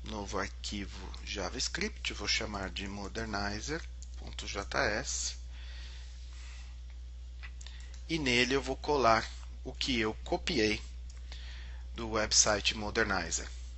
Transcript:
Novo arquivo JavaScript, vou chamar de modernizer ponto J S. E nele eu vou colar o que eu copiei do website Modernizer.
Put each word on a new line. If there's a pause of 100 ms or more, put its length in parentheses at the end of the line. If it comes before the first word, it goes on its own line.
Novo
arquivo (140)
JavaScript,
vou
chamar
de
modernizer (360)
ponto
J (220)
S. (2750)
E
nele
eu
vou
colar (360)
o
que
eu (100)
copiei (1120)
do
website
Modernizer. (280)